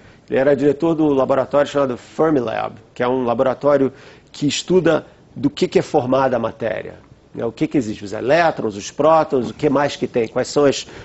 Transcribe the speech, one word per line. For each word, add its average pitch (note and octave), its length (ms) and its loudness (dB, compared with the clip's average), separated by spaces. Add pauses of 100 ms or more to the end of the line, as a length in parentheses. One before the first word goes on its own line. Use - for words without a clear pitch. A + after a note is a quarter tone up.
(300)
Ele B2 80 0
era C#3 200 4
diretor C#3+ 360 2
do D#3 140 0
laboratório C3+ 640 0
chamado C3+ 240 -2
Fermilab, A2 800 -2 (180)
que - 80 -6
é B2 60 0
um B2+ 160 0
laboratório C3 680 0 (360)
que - 160 -6
estuda D#3+ 600 0 (280)
do C3+ 160 -2
que - 200 -2
que - 100 2
é - 20 0
formada B2+ 540 0
a A#2 40 0
matéria, G#2 560 -6 (380)
né? A#2 120 -6
O A#2 60 -4
que D#3 140 -4
que D#3 120 -2
existe, G#2+ 260 -4
os G2 80 -12
elétrons, A#2 640 0
os G2+ 160 -12
prótons, D3 600 2
o - 20 -12
que D3 160 0
mais C#3 260 0
que - 100 -6
tem, A#2 220 -2
quais B2 220 -4
são D3 160 2
as, C3+ 200 0 (200)